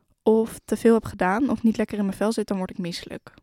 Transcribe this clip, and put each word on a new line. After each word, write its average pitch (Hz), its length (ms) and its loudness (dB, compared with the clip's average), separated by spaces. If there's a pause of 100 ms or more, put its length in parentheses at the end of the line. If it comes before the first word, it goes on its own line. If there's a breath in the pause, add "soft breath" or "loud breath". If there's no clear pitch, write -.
(220 soft breath)
of 220 420 2
te 220 120 -4
veel 226 180 6
heb 220 100 2
gedaan 208 460 -2
of 220 120 -4
niet 220 140 2
lekker 214 220 -4
in 208 60 -2
mijn 196 120 -4
vel 214 160 0
zit, 214 160 -4
dan 202 80 -2
word 185 140 -6
ik - 80 -14
misselijk. - 640 -10